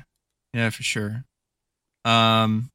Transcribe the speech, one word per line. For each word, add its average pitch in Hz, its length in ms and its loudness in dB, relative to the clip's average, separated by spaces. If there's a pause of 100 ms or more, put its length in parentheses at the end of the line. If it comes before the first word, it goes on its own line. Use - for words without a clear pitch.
(540)
yeah, 117 160 0
for 117 140 -10
sure. 110 400 -6 (840)
Um, 113 680 2